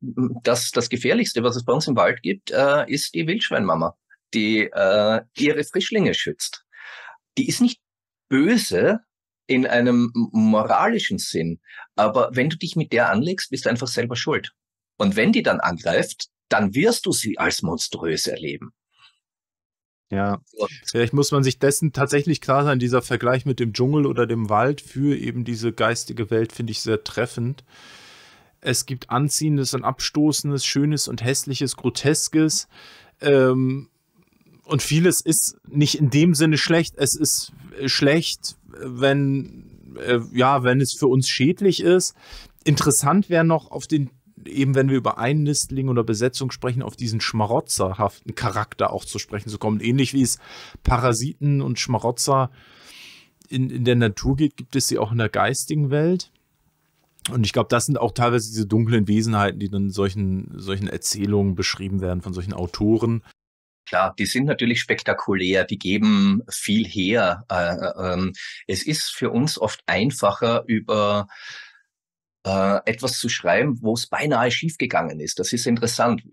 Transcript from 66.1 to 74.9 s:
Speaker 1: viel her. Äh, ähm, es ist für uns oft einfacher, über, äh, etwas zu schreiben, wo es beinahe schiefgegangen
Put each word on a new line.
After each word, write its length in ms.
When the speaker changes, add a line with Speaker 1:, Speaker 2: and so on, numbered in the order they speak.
Speaker 1:
viel 360
her. 640
Äh, 640
ähm, 180
es 180
ist 300
für 160
uns 300
oft 260
einfacher, 800
über, 640
äh, 400
etwas 360
zu 80
schreiben, 540
wo 120
es 140
beinahe 420
schiefgegangen 680